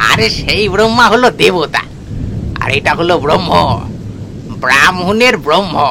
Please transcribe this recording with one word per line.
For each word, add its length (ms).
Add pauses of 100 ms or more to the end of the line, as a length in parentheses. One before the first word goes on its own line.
আরে, 200
সেই 400
ব্রহ্মা 380
হলো 220
দেবতা, 520 (800)
আর 100
এটা 220
হলো 260
ব্রহ্ম, 320 (1080)
ব্রাহ্মণের 800
ব্রহ্ম। 380 (160)